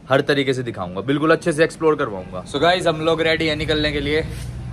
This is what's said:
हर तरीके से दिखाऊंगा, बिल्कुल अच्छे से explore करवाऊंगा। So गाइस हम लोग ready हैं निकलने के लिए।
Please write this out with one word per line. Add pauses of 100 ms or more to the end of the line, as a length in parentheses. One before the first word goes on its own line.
(100)
हर
तरीके
से
दिखाऊंगा,
बिल्कुल
अच्छे
से
explore
करवाऊंगा।
So
गाइस
हम
लोग
ready
हैं
निकलने
के
लिए। (480)